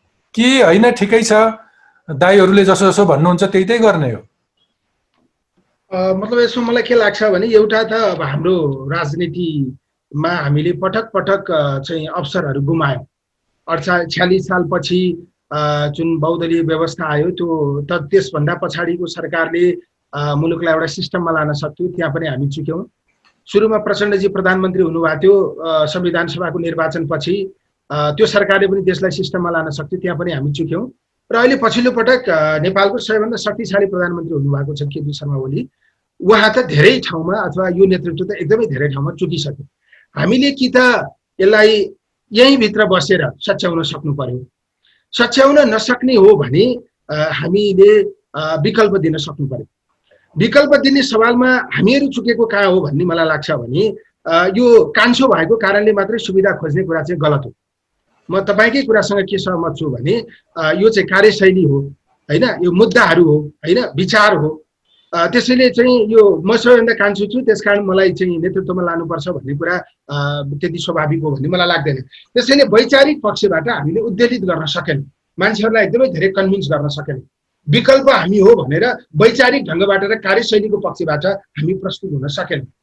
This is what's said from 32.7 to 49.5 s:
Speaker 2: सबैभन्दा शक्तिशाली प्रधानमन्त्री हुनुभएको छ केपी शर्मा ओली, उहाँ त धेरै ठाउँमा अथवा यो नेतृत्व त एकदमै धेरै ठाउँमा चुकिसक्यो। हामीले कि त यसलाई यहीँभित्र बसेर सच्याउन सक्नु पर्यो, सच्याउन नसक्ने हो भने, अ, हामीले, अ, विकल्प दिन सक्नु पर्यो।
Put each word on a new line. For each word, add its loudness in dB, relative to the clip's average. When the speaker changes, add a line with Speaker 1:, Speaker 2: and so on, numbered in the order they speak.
Speaker 2:
सबैभन्दा -4
शक्तिशाली -2
प्रधानमन्त्री -4
हुनुभएको -4
छ -8
केपी -6
शर्मा -8
ओली, -6
उहाँ 4
त 2
धेरै 4
ठाउँमा -4
अथवा -4
यो 2
नेतृत्व -2
त -8
एकदमै 0
धेरै -4
ठाउँमा -4
चुकिसक्यो। -6
हामीले 2
कि -2
त 4
यसलाई 4
यहीँभित्र 4
बसेर 0
सच्याउन -4
सक्नु -6
पर्यो, -8
सच्याउन 4
नसक्ने 2
हो 8
भने, 2
अ, -2
हामीले, 4
अ, -4
विकल्प 2
दिन -2
सक्नु -8
पर्यो। -10